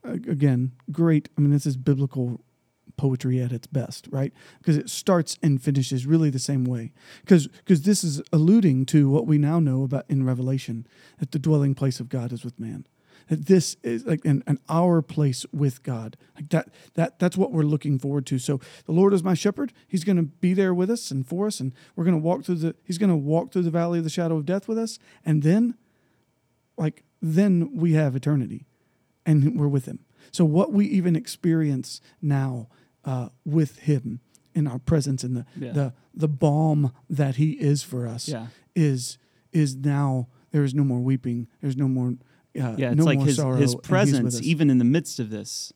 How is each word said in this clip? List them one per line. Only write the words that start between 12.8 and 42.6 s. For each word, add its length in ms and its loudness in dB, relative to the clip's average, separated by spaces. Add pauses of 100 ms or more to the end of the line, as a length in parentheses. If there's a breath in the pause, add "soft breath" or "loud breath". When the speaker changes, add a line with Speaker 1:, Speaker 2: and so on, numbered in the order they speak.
Speaker 1:
That 180 -4
this 360 4
is, 240 -4
like, 200 -2
an, 200 2
an 220 -2
our 340 2
place 520 -2
with 300 -2
God. 340 -8 (180 soft breath)
Like, 140 -14
that, 200 -2 (260 soft breath)
that, 220 -2
that's 200 0
what 140 0
we're 120 0
looking 340 0
forward 300 -4
to. 100 -2
So 220 -2 (260 loud breath)
the 60 -6
Lord 220 4
is 100 2
my 120 2
shepherd. 360 -2 (160 soft breath)
He's 160 -4
gonna 200 2
be 300 -2
there 200 2
with 180 0
us 200 -6
and 140 -4
for 220 -4
us, 120 -6
and 120 -4 (240 soft breath)
we're 100 -4
gonna 120 2
walk 260 -2
through 120 -4
the, 280 -4
he's 140 -8
gonna 200 2
walk 340 0
through 120 0
the 80 0
valley 280 0
of 40 -4
the 60 -4
shadow 280 -2
of 80 -4
death 220 -4
with 100 -2
us. 220 -6 (260 soft breath)
And 180 2
then, 320 4 (1000)
like, 260 -4 (180)
then 520 2
we 200 2
have 220 2
eternity, 500 -2 (600)
and 320 4
we're 100 0
with 180 0
him. 140 -12 (320 soft breath)
So 140 2
what 280 2
we 140 4
even 280 2
experience 840 -2 (200 soft breath)
now, 460 -2 (360 soft breath)
uh, 260 -6 (160)
with 340 0
him 400 -2 (340)
in 140 -2
our 120 -8
presence 440 -2
and 120 -4
the, 100 -6 (140)
Speaker 2:
Yeah. 120 -8
Speaker 1:
the, 220 -2 (200 soft breath)
the 140 -2
balm 640 2 (180)
that 280 0
he 160 2
is 280 0
for 260 -8
us 220 -10
Speaker 2:
Yeah. 180 -8 (280 soft breath)
Speaker 1:
is, 420 -2 (340)
is 240 0
now, 520 -2 (240 soft breath)
there 120 2
is 120 -2
no 80 2
more 160 0
weeping. 480 -2 (140)
There's 160 -4
no 100 0
more, 220 0
uh, 680 -8